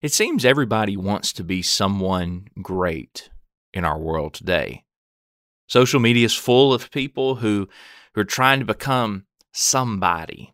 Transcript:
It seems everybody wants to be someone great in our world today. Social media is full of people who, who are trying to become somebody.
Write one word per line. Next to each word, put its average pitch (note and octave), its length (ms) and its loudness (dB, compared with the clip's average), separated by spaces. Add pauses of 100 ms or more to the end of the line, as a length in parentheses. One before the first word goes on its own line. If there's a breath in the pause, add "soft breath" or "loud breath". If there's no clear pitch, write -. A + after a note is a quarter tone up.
It D3 80 -4
seems A3+ 320 0
everybody A2 540 2
wants G2 340 -4
to - 100 -10
be F2+ 200 -4
someone F#2+ 880 -2 (120)
great F2+ 720 -6 (420)
in F2+ 140 -2
our D#2 120 -2
world D#2+ 360 -4
today. - 500 -4 (840)
Social B2+ 320 4
media A#2 280 4
is G#2+ 80 0
full C3 400 4
of - 160 -6
people C3 460 -4
who, G#2 340 -2 (420 loud breath)
who - 80 -4
are G#2 40 2
trying C3 340 2
to C3+ 80 -6
become A2+ 580 -2 (300)
somebody. F#2+ 1000 -2